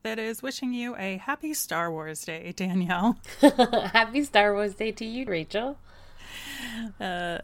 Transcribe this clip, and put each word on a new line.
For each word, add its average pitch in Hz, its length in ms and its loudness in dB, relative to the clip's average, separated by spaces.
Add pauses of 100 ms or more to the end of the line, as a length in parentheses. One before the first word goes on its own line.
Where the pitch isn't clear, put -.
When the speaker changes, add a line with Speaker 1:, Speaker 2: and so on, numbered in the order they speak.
Speaker 1:
that 220 120 -4
is 226 240 -6
wishing 254 320 -4
you 240 240 -4
a 190 200 -6
happy 294 360 -6
Star 170 380 -2
Wars 156 340 -8
Day, 170 300 -10
Danielle. 185 640 2 (120)
Speaker 2:
<laughs> - 100 -6
Happy 226 840 6
Star 208 320 6
Wars 202 220 -2
Day 220 160 -2
to - 120 -8
you, 240 220 -6
Rachel. 208 500 -4 (1200)
Speaker 1:
Uh, 175 440 -4